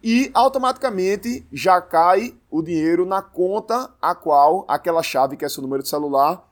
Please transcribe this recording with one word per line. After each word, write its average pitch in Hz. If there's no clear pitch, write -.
e 240
automaticamente 247
já 175
cai 180
o 160
dinheiro 170
na 190
conta 214
a 170
qual 156
aquela 165
chave, 139
que -
é 143
seu 139
número 135
de -
celular 147